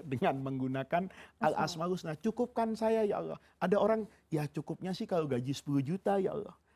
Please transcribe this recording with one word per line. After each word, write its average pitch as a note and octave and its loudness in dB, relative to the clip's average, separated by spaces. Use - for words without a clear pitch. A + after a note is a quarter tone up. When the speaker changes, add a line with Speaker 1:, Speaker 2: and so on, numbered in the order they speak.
Speaker 1:
dengan C#3+ 0
menggunakan C3+ -2
Speaker 2:
Asma. - 2
Speaker 1:
Al-Asmaul E3+ -2
Husna. E3 -6
"Cukupkan A3+ 0
saya, A3 2
ya G3 0
Allah." D#3+ -6
Ada F#3 4
orang, A3 4
"Ya, D3+ 0
cukupnya D#3+ -6
sih G#3 -4
kalau E3+ 2
gaji B2+ 0
sepuluh C#3+ 0
juta, F#3+ 0
ya - 0
Allah." - -8